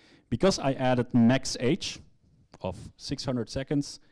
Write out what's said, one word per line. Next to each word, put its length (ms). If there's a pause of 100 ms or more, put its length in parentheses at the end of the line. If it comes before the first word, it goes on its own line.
(300)
Because 300
I 140
added 400
max 460
age 400 (640)
of 160 (180)
six 300
hundred 240
seconds, 500 (120)